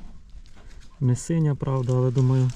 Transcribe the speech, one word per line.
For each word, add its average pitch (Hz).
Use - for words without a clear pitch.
Не 127
синя, 156
правда, 131
але 127
думаю, 127